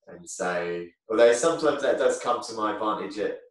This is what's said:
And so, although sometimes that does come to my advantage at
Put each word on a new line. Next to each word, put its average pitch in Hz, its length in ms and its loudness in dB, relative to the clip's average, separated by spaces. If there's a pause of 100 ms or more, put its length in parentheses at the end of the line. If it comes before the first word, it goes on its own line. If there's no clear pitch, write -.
And 87 180 -18
so, 87 600 -6 (240)
although 117 240 8
sometimes 156 480 0
that 131 160 0
does 123 220 2
come 117 220 -2
to 113 120 -12
my 107 180 -4
advantage 104 460 -6
at 95 220 -4 (100)